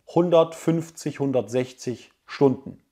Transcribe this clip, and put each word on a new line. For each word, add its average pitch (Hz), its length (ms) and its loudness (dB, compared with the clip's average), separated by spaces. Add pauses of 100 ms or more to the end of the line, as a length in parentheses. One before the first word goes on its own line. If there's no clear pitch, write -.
hundertfünfzig, 165 1120 0
hundertsechzig 127 920 -4 (160)
Stunden. - 640 -2